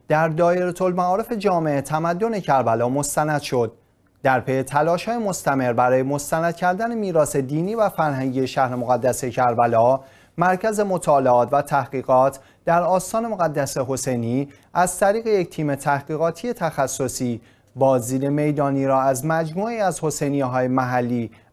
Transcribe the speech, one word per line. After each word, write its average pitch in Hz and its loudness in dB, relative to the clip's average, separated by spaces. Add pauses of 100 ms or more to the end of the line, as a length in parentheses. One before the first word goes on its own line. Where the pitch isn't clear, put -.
در 156 2
دایرة 175 0
المعارف 185 0
جامع 170 0
تمدن 175 -2
کربلا 120 2
مستند 143 -2
شد. 120 -2 (500)
در 131 4
پی 131 -2
تلاش‌های 165 0
مستمر 139 -2
برای 127 4
مستند 160 -2
کردن 190 -2
میراث 165 0
دینی 151 -2
و 214 2
فرهنگی 135 -2
شهر 127 0
مقدس 123 0
کربلا، 120 2 (380)
مرکز 185 0
مطالعات 139 2
و 143 4
تحقیقات 135 0 (240)
در 170 2
آستان 190 -2
مقدس 156 -2
حسینی 127 -2 (260)
از 180 0
طریق 214 0
یک 196 0
تیم 147 -2
تحقیقاتی 156 -2
تخصصی 131 -4 (360)
بازدید 131 2
میدانی 143 0
را 135 2
از 135 0
مجموعه‌ای 165 -2
از 180 -2
حسینیه‌های 139 -2
محلی 123 0 (220)